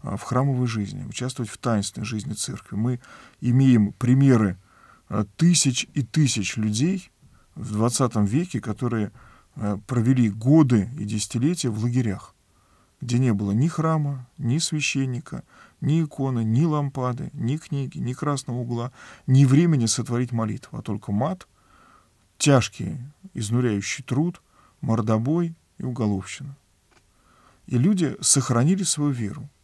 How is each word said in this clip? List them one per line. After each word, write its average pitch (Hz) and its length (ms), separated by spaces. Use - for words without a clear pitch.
а, 98 160
в - 40
храмовой 127 440
жизни, 101 380
участвовать 117 460
в - 60
таинственной 113 480
жизни 107 300
церкви. - 420
Мы 123 240
имеем 120 520
примеры, 120 640
а, 104 160
тысяч 160 580
и 143 80
тысяч 117 540
людей 117 540
в 110 180
двадцатом 113 520
веке, 123 360
которые, 110 520
а, 104 320
провели 120 440
годы 120 680
и 104 60
десятилетия 117 680
в 107 80
лагерях, 120 560
где 120 180
не 127 140
было 101 200
ни 127 160
храма, 151 680
ни 127 220
священника, 135 840
ни 151 220
иконы, 135 400
ни 117 220
лампады, 135 720
ни 127 220
книги, 143 420
ни 123 160
красного 131 440
угла, 120 320
ни 135 180
времени 139 420
сотворить 123 460
молитву, 113 460
а 107 40
только 104 300
мат, 151 340
тяжкий, 139 600
изнуряющий 113 680
труд, 160 400
мордобой 131 760
и - 60
уголовщина. 117 720
И 123 120
люди 175 420
сохранили 135 640
свою 147 280
веру. 120 380